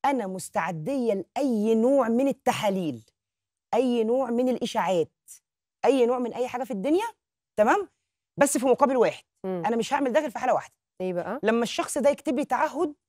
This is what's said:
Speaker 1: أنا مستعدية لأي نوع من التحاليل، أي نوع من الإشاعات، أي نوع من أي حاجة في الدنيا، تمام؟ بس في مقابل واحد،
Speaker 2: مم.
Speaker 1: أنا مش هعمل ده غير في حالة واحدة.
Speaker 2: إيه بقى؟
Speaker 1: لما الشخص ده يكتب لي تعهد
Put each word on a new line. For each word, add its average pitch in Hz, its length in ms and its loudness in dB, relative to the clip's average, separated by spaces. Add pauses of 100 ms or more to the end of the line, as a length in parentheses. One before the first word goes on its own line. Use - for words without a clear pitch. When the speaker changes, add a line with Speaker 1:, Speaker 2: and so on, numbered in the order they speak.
Speaker 1:
أنا 254 220 0
مستعدية 190 840 -4
لأي 226 640 0
نوع 247 320 4
من 240 200 2
التحاليل، 185 760 -2 (720)
أي 240 300 2
نوع 240 260 0
من 247 200 0
الإشاعات، 190 640 -2 (760)
أي 247 200 4
نوع 247 140 0
من 240 140 -6
أي 247 140 -6
حاجة 247 160 -6
في 214 80 -8
الدنيا، 285 340 0 (540)
تمام؟ 320 300 2 (480)
بس 285 200 2
في 240 80 -2
مقابل 247 320 4
واحد، 190 260 2 (220)
Speaker 2:
مم. 180 200 -4
Speaker 1:
أنا 226 100 0
مش 233 180 -2
هعمل 269 200 -2
ده 285 60 4
غير 294 100 -4
في 226 100 -10
حالة 247 140 0
واحدة. 139 200 -4 (280)
Speaker 2:
إيه 185 120 -4
بقى؟ 175 300 -6
Speaker 1:
لما 226 200 2
الشخص - 340 -4
ده 285 120 2
يكتب 285 300 -2
لي 277 60 -2
تعهد 285 480 -2 (160)